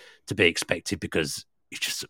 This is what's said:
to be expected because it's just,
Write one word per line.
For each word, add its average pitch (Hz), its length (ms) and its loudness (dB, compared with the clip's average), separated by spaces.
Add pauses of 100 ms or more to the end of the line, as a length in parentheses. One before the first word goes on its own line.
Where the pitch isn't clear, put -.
(260)
to - 80 -6
be 90 120 6
expected - 520 0
because - 480 -2 (240)
it's - 100 -12
just, - 300 -4